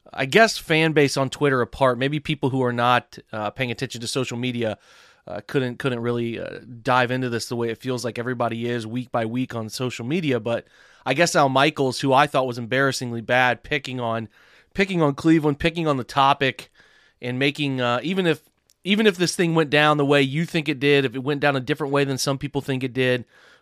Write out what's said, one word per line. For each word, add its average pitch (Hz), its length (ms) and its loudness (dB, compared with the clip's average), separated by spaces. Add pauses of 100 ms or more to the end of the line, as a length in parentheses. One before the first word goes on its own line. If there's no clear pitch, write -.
(120)
I 135 140 -4
guess, 165 300 4
fan 160 360 2
base 143 240 4
on 135 140 0
Twitter 135 320 0
apart. 123 360 2
Maybe 143 220 -2
people 143 300 -2
who 131 120 0
are 123 100 0
not, 120 460 0 (140)
uh, 107 180 -4
paying 123 220 -6
attention 113 280 -8
to 117 60 -8
social 123 320 -4
media, 120 400 -4 (480)
uh, 90 220 -10
couldn't, 123 320 -2
couldn't 127 180 -2
really, 117 400 -4
uh, 87 220 -10 (200)
dive 123 300 2
into 127 180 -2
this 117 200 -4
the 123 80 -6
way 117 140 -2
it 110 80 -8
feels 127 260 -6
like 117 160 -6
everybody 117 480 -4
is 120 180 -4
week 120 240 -6
by 117 160 -2
week 123 300 -4
on 110 120 -6
social 120 380 -6
media. 143 320 0
But 117 300 -4 (380)
I 127 60 0
guess 165 220 2
Al 147 140 6
Michaels, 135 500 2
who 135 140 2
I 143 160 4
thought 131 180 0
was 120 120 -6
embarrassingly 127 640 -2
bad, 123 440 2
picking 131 340 -6
on, 113 300 -4 (460)
picking 190 280 0
on 143 140 2
Cleveland, 156 420 4
picking 165 300 -2
on 143 80 2
the 120 80 -4
topic, 139 640 0 (500)
and 123 160 -6
making, 139 440 0
uh, 120 240 0
even 185 240 0
if, 156 140 0 (420)
even 208 240 4
if 185 80 0
this 175 180 0
thing 165 200 2
went 160 160 2
down 151 260 4
the 147 80 2
way 139 180 4
you 143 240 0
think 156 200 -2
it 147 120 -2
did, 143 260 4
if 117 100 -2
it 131 80 -6
went 143 180 -2
down 143 160 2
a 131 40 0
different 139 320 -4
way 143 120 4
than 135 120 -2
some 135 220 -2
people 139 240 -6
think 131 200 -4
it 123 120 -6
did, 127 320 0 (360)